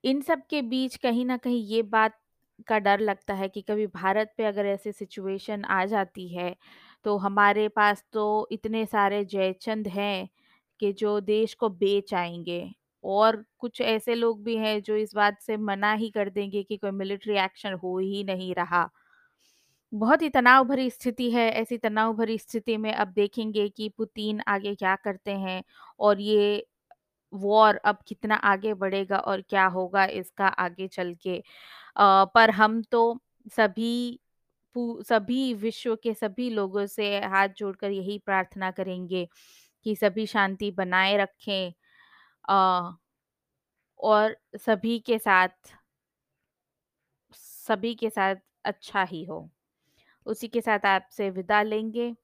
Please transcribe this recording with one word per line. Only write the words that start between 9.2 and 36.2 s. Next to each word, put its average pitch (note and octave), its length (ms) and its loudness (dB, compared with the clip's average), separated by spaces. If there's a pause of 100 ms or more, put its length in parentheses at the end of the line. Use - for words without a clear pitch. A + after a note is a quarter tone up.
जयचंद G3 640 -4
हैं G3 420 -4 (500)
कि G3+ 140 0
जो G#3 260 -2
देश G#3+ 340 0
को A3+ 160 -2
बेच G3+ 440 0
आएँगे F3 600 -6 (300)
और G#3+ 420 2 (120)
कुछ B3 240 -8
ऐसे A3+ 340 0
लोग A3+ 280 -2
भी A3+ 140 -2
हैं G#3+ 240 -2
जो G#3+ 140 -4
इस G#3+ 200 -4
बात G#3 260 2
से G#3+ 160 -6
मना G#3 360 -2
ही A3 160 -2
कर G3+ 200 -2
देंगे G3+ 340 -4
कि G3+ 140 -8
कोई G3 140 -4
मिलिट्री G3 460 -4
एक्शन F#3+ 360 -2
हो F#3 260 -6
ही G3 240 -4
नहीं F#3 320 -4
रहा। F3 360 0 (1000)
बहुत A3+ 280 4
ही D#4 80 0
तनाव C4 340 8
भरी C4 260 0
स्थिति A#3+ 420 -4
है। A3+ 200 2
ऐसी A3+ 260 -4
तनाव A3 360 0
भरी A3 240 -2
स्थिति A3 400 -4
में G#3+ 160 -4
अब G#3 140 0
देखेंगे G#3 600 -2
कि G#3+ 200 -8
पुतिन G#3+ 580 -6
आगे G3+ 280 -2
क्या F#3+ 200 0
करते G3 360 -8
हैं F#3+ 320 -6 (360)
और G3+ 200 4
ये G#3 480 2 (680)
वॉर G#3 420 6
अब G#3 220 0 (100)
कितना G#3+ 280 -2
आगे G3+ 380 0
बढ़ेगा F#3+ 460 -2
और G3 220 -4
क्या F#3+ 240 2
होगा F#3 400 0
इसका F#3+ 420 -4
आगे F#3 400 -4
चल F3+ 280 -8
के। F3+ 280 -8 (540)
अ, F#3+ 280 8
पर A3+ 240 6
हम G#3+ 340 4
तो A#3 360 2 (320)
सभी A#3 680 0 (540)
पू-, A#3 300 -8
सभी B3 500 0
विश्व A3 420 -4
के A3+ 180 -4
सभी A#3 360 -6